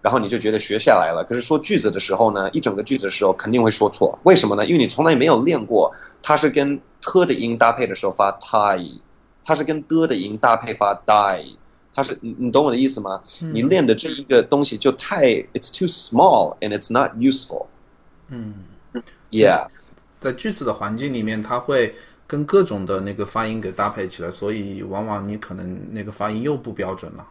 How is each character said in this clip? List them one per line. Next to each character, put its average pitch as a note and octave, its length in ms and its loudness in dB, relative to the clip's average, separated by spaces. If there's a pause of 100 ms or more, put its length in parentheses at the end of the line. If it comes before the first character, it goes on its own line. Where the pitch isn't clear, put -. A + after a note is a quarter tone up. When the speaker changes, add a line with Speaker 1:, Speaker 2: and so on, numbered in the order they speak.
Speaker 1:
然 G#2+ 100 2
后 B2+ 60 2
你 G2+ 100 -2
就 A2+ 100 -2
觉 G#2 120 0
得 G#2+ 80 0
学 G#2 220 -2
下 A#2+ 180 6
来 E2 140 2
了。 E2+ 160 -4
可 A#2 80 -4
是 B2 40 -2
说 D#3 200 0
句 F#3 180 0
子 G#2 140 0
的 G2 80 -4
时 G2 160 -2
候 A2 160 4
呢， G2 200 -2
一 D#3+ 60 -4
整 G#2 160 -2
个 G#2 80 -4
句 C3 160 -2
子 G2+ 80 -4
的 F#2+ 60 -4
时 - 120 -2
候 F#2+ 80 4
肯 G#2+ 200 -4
定 B2 100 4
会 A2 80 6
说 G#2 180 2
错。 - 360 0
为 F3+ 100 8
什 - 140 4
么 G2+ 80 0
呢？ G#2 100 0
因 E3+ 60 0
为 E3 60 4
你 A2+ 100 2
从 D#3 160 -2
来 E3 100 4
没 C3 120 2
有 D3+ 160 6
练 C#3+ 240 0
过， G2 280 2 (260)
它 D3+ 160 2
是 D3 140 2
跟 C#3+ 300 0 (200)
特 F3+ 240 2
的 C#3+ 80 0
音 A#2 240 -2
搭 A#2 140 6
配 B2 160 -2
的 F#2+ 80 -8
时 - 120 -8
候 F#2+ 60 -2
发 G2 280 2
tai， F#2 580 0 (460)
它 D#3 100 2
是 D3+ 80 -2
跟 D3+ 220 -2
的 D#3+ 240 2
的 - 80 0
音 G#2 200 -6
搭 A#2 200 4
配 A2+ 180 -8
发 G2+ 200 0 (120)
die， G2 480 2 (400)
它 C#3 80 -2
是， - 180 -6
你， A2+ 180 -10
你 B2 120 -2
懂 C#3+ 140 4
我 C#3 80 2
的 A#2 40 0
意 C3 120 2
思 C3+ 120 -4
吗？ F#2+ 220 -8 (200)
Speaker 2:
嗯。 D#3+ 120 -8
Speaker 1:
你 A2+ 80 0
练 D#3+ 240 4
的 A2+ 80 6
这 D#3+ 160 -4
一 C#3 140 -10
个 B2 180 6
东 C#3+ 220 2
西 A#2+ 120 -2
就 C3 160 4
太， D#3 340 0 (280)
it's - 220 -6
too F#3 100 -2
small C#3 720 2
and G#2 160 -4
it's G#2 160 -6
not B2 220 0
useful。 C3 520 -2 (600)
Speaker 2:
嗯。 A2+ 260 -12 (760)
Speaker 1:
Yeah。 G#2 380 4 (500)
Speaker 2:
在 C3 140 -4
句 G#3 200 -6
子 - 120 -10
的 G#2+ 100 -2
环 G#2+ 220 -6
境 C3 180 -6
里 A2+ 80 -4
面， G#2+ 200 -4
它 B2 160 -4
会 B2 360 0 (320)
跟 D3 180 -4
各 F#3+ 180 4
种 G2+ 220 -4
的 F#2+ 160 -4
那 G2 140 -6
个 G#2 100 -6
发 A2 220 -4
音 A2 140 -6
给 F#2+ 120 -8
搭 G2+ 160 -4
配 G#2 180 -6
起 F2+ 160 -12
来， E2+ 80 -8
所 G2+ 220 -6
以 G2 300 -8
往 G2 240 -8
往 G2+ 200 -6
你 G#2 100 -6
可 F#2 180 -12
能 F#2 260 -10 (120)
那 G#2+ 120 -10
个 G#2 80 -12
发 G#2 180 -6
音 A2 120 -6
又 D3 140 -2
不 A#2+ 160 -12
标 F#2 220 -6
准 F2+ 220 -14
了。 D#2+ 140 -18